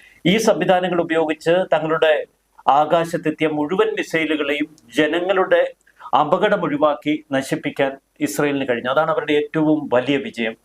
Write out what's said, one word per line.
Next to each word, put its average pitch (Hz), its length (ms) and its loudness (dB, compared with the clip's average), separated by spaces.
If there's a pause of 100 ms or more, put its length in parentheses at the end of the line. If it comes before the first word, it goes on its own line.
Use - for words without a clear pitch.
(260)
ഈ 185 100 4
സംവിധാനങ്ങൾ 180 640 2
ഉപയോഗിച്ച് 160 500 -2 (220)
തങ്ങളുടെ 160 520 2 (440)
ആകാശത്തെത്തിയ 156 800 0
മുഴുവൻ 156 460 0
മിസൈലുകളെയും 151 840 -4 (200)
ജനങ്ങളുടെ 175 760 0 (480)
അപകടം 180 440 2
ഒഴിവാക്കി 147 680 -2
നശിപ്പിക്കാൻ 135 640 -2 (240)
ഇസ്രായേലിന് 143 500 -2
കഴിഞ്ഞു. 120 200 -2
അതാണ് 156 200 0
അവരുടെ 156 220 -2
ഏറ്റവും 147 600 0
വലിയ 127 240 2
വിജയം. 113 480 -4